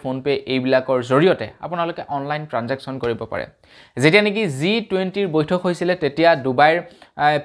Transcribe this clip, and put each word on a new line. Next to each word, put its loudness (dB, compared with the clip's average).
PhonePe -2
এইবিলাকৰ 0
জৰিয়তে 2
আপোনালোকে -6
অনলাইন -6
ট্ৰানজেকশ্যন -6
কৰিব -4
পাৰে। -8
যেতিয়া 6
নেকি 0
জি 0
টুৱেণ্টিৰ -2
বৈঠক 0
হৈছিলে, 0
তেতিয়া 4
ডুবাইৰ, 2
আ, 2